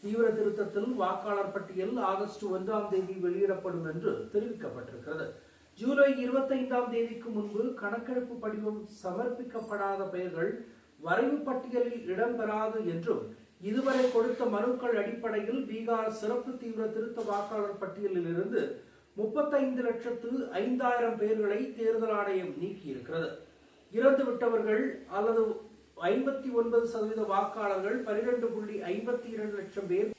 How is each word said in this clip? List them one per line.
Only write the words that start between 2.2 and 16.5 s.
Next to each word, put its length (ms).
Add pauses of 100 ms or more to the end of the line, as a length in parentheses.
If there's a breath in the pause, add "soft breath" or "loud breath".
ஒன்றாம் 340
தேதி 320
வெளியிடப்படும் 680
என்று 180 (220)
தெரிவிக்கப்பட்டிருக்கிறது. 920 (540 loud breath)
ஜூலை 280 (180)
இருபத்தைந்தாம் 680
தேதிக்கு 440
முன்பு 260 (180)
கணக்கெடுப்பு 540 (100)
படிவம் 340 (240)
சமர்ப்பிக்கப்படாத 1080
பெயர்கள் 400 (540 loud breath)
வரைவு 320 (100)
பட்டியலில் 520 (120)
இடம்பெறாது 680 (160)
என்றும், 300 (460 loud breath)
இதுவரை 440
கொடுத்த 300 (120)
மனுக்கள் 460
அடிப்படையில் 600 (100)
பீகார் 500
சிறப்பு 300 (100)